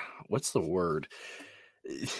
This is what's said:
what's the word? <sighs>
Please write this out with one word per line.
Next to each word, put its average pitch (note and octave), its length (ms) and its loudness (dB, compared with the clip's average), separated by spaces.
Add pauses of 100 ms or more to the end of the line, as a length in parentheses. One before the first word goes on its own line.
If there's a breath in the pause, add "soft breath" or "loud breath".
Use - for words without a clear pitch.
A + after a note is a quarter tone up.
(280 loud breath)
what's - 240 2
the A2 100 6
word? E2 460 4 (760 loud breath)
<sighs> C#2 140 -6 (220 loud breath)